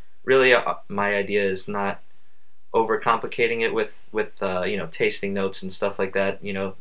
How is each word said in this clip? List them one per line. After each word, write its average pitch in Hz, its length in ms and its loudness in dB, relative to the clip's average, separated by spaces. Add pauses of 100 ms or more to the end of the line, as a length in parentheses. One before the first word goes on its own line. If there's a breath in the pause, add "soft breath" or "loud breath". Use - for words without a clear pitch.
(240 soft breath)
really, 131 300 6
uh, 107 220 4 (120)
my 101 280 0
idea 101 280 2
is 95 240 -2
not 101 320 -2 (760)
overcomplicating 113 880 2
it 113 120 0
with, 107 180 0 (200)
with, 107 200 0 (100)
uh, 92 220 0
you 101 140 0
know, 85 100 -4
tasting 101 460 0
notes 98 280 -2
and 92 120 -6
stuff - 260 -2
like 98 140 -2
that. 98 300 0
You 101 100 -4
know, 95 280 -4